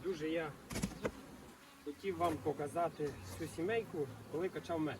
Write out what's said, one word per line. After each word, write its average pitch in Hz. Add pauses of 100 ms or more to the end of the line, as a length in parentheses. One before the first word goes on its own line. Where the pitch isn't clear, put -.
Дуже 156
я 160 (1300)
хотів 165
вам 170 (100)
показати 151 (300)
цю 160
сімейку, 175 (240)
коли 175
качав 165
мед. 147